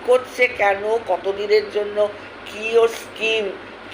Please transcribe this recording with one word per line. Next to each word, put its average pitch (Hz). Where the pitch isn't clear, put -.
করছে, 254
কেন, 208
কতদিনের 196
জন্য, 208
কি 220
ওর 226
স্কিম, 220